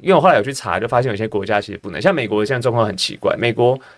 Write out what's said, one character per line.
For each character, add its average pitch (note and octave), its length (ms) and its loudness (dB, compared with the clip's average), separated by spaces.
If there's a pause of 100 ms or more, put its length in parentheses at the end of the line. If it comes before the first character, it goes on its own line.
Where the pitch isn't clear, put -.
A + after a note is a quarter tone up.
因 - 60 -6
为 F#3 60 4
我 E3 80 6
后 F#3 80 6
来 D3+ 80 6
有 G#2+ 40 2
去 B2+ 120 -4
查， F#2+ 260 -4
就 A2 80 -4
发 A#2+ 140 2
现 B2+ 100 -2
有 G#2 40 -4
些 A2 120 -4
国 G2+ 180 -4
家 G#2 140 0
其 G2+ 120 -10
实 F#2+ 60 -12
不 G2+ 120 -14
能， E2+ 120 -8
像 F#3 140 2
美 C3 100 -4
国 G#2+ 200 0
现 C3 100 -2
在 A#2+ 60 -4
状 A#2+ 120 0
况 A#2 140 2
很 G2 80 -6
奇 - 220 -6
怪， - 200 0
美 A#2 140 0
国 B2 260 2 (200)